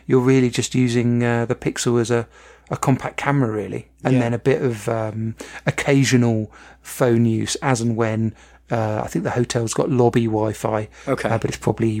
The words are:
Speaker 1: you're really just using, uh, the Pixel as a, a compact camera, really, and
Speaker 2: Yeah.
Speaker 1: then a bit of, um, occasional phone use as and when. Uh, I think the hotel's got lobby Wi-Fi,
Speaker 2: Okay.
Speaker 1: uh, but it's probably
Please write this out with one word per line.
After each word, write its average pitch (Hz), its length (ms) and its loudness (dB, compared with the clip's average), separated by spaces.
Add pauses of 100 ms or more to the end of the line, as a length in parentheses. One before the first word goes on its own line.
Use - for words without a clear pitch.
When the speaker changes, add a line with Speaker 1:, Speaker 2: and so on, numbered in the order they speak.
Speaker 1:
you're 131 140 4
really 127 300 4
just - 240 -4
using, 120 480 2
uh, 117 240 0
the 127 80 -2
Pixel - 460 0
as 113 100 0
a, 120 160 0 (440)
a 143 60 -4
compact - 400 -2
camera, 139 340 0
really, 107 380 -6 (160)
and 131 100 2
Speaker 2:
Yeah. 127 60 4
Speaker 1:
then 117 140 -2
a 117 40 -4
bit 135 240 0
of, 117 260 -4
um, 110 460 -4 (460)
occasional 120 720 2 (300)
phone 120 420 2
use 110 380 0
as 131 180 2
and 117 160 0
when. 110 380 0 (360)
Uh, 110 340 -2
I - 40 -10
think - 160 -4
the - 80 -2
hotel's 120 420 -2
got - 160 0
lobby 120 360 4
Wi-Fi, 110 600 -2 (200)
Speaker 2:
Okay. 127 200 -2
Speaker 1:
uh, 110 100 0
but - 120 -4
it's - 60 -6
probably 110 440 -2